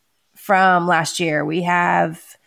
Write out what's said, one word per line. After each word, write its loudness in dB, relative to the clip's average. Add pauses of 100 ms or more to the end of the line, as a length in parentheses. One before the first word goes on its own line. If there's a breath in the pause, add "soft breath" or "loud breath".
(340)
from 2
last -2
year. -2
We -4
have, 0 (240)